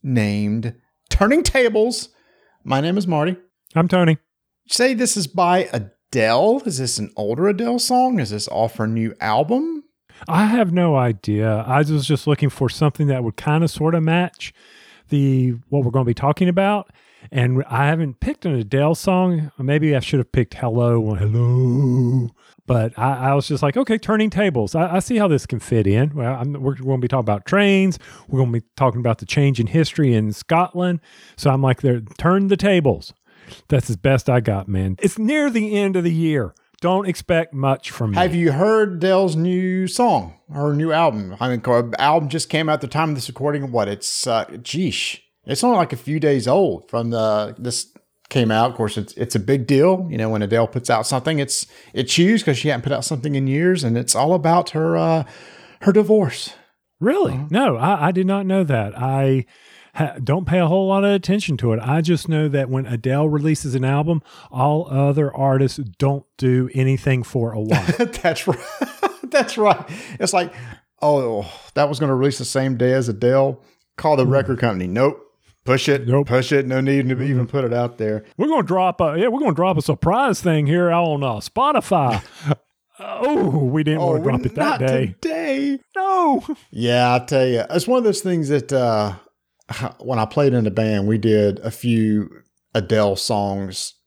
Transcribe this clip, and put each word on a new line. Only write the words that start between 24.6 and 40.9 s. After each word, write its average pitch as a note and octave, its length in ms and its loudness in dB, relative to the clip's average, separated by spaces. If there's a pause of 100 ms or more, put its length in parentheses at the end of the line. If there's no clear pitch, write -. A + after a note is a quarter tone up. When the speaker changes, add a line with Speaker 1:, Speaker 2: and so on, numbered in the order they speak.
Speaker 2:
I, F3 220 0
I - 20 4
see A#3 180 -2
how G#3 100 2
this D3 200 2
can A#2+ 120 -6
fit A2 280 2
in." B2+ 260 2
Well, B2+ 260 -4
I'm, C#3 140 -4
we're C#3 220 -2
gonna C3 240 -2
be B2 80 -2
talking C3 140 0
about G#2 260 -2
trains. G3 500 4 (300)
We're C3 140 0
gonna B2 100 2
be A#2 100 -2 (160)
talking B2 220 2
about A#2 180 0
the - 80 -14
change C#3 340 2
in A2+ 60 2
history D3 480 2
in G#2+ 200 2
Scotland. F3 680 0 (360)
So - 140 0
I'm C3+ 140 2
like, C3 180 2
"There, B2 180 0 (200)
turn F#3+ 300 2
the G3 80 2
tables." E3+ 540 2 (580)
That's C3 200 2
as A2+ 80 -2
best C3+ 320 0
I B2 100 4
got, G2+ 280 -2
man. F#2+ 340 -2
It's - 160 0
near C#4+ 320 0
the G#3+ 260 -2
end G3 200 0
of F3 80 0
the E3+ 100 0
year. D3+ 400 0 (280)
Don't F#3 260 0
expect E3 480 -2
much C3+ 340 -2
from A2 220 -4
me. G2 60 0
Speaker 1:
Have F3 180 2
you E3 160 2
heard G#3 460 2
Adele's F#3 380 2
new F#3 520 0
song, D#3+ 480 -2 (180)
her D3 220 -2
new D#3 160 -2